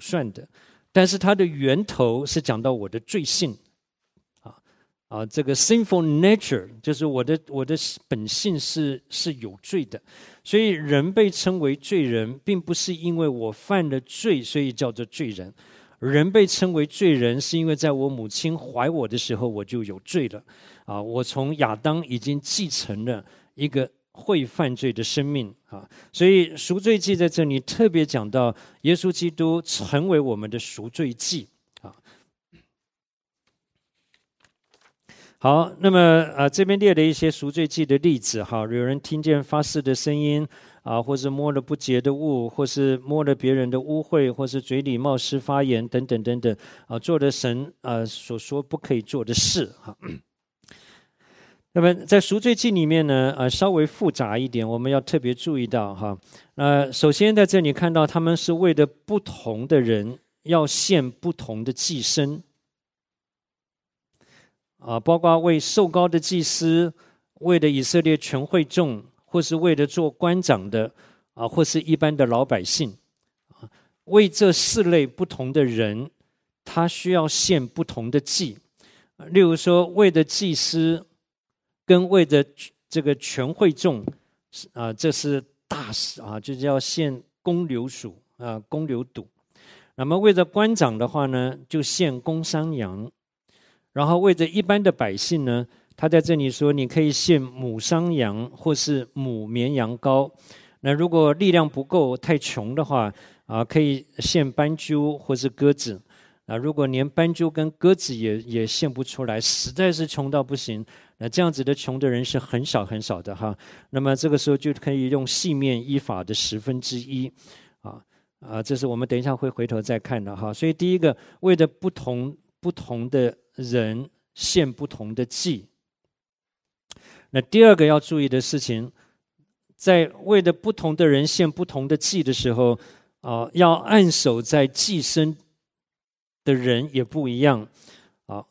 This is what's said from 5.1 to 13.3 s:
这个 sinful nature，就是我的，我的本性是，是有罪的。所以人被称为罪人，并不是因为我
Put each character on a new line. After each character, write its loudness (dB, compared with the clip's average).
这 -6
个 0
sinful 2
nature， 0
就 -2
是 -4
我 -2
的， 0
我 -6
的 -4
本 -4
性 -4
是， -4
是 -6
有 -14
罪 -4
的。 -16
所 2
以 2
人 0
被 4
称 -2
为 0
罪 -2
人， -2
并 -2
不 -6
是 -6
因 -4
为 0
我 -6